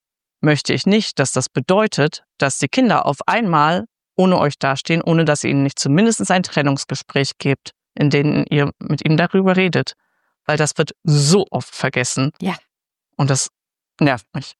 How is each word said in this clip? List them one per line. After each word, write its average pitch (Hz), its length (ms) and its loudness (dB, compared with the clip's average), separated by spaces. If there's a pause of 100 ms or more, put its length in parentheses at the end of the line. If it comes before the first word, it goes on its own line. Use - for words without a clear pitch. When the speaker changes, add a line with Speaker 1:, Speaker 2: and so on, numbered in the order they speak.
(400)
Speaker 1:
möchte 151 320 2
ich - 140 -4
nicht, 202 340 0
dass 135 140 -2
das - 160 -2
bedeutet, 175 720 -2 (140)
dass 139 220 -2
die 139 100 -2
Kinder 214 360 2
auf 143 120 -2 (100)
einmal 180 600 2 (280)
ohne 185 220 4
euch 147 200 0
dastehen, 139 440 -2
ohne 165 240 2
dass 147 180 0
ihr 120 60 -2
ihnen 139 140 2
nicht 139 140 -4
zumindest 196 540 0
ein 185 120 2
Trennungsgespräch 139 960 -4
gebt, - 320 -4 (220)
in 147 160 0
denen 147 400 0
ihr 143 300 0
mit - 240 -4
ihnen 156 140 2
darüber 185 400 2
redet. 170 380 -2 (500)
Weil 151 100 0
das 151 220 -2
wird 156 140 -2 (120)
so 151 480 2
oft - 240 -8
vergessen. 131 640 -2
Speaker 2:
Ja. 180 160 -6 (640)
Speaker 1:
Und 139 120 0
das 135 200 -2 (500)
nervt 135 340 0
mich. - 260 -12